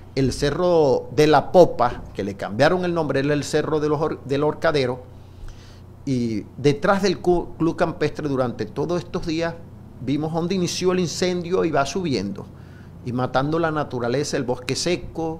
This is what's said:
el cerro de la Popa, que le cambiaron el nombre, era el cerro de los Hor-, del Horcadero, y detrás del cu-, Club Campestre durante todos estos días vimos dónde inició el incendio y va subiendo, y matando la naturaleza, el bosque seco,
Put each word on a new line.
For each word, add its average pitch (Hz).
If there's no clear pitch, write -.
el 135
cerro 151
de 151
la 151
Popa, 120
que 104
le 98
cambiaron 139
el 175
nombre, 143
era 143
el 147
cerro 151
de 147
los 147
Hor-, 151
del 139
Horcadero, 147
y 120
detrás 147
del 185
cu-, 175
Club 160
Campestre 151
durante 127
todos 156
estos -
días 165
vimos 147
dónde 170
inició 180
el 185
incendio 180
y 160
va 139
subiendo, 117
y 117
matando 127
la 165
naturaleza, 139
el 139
bosque 123
seco, 165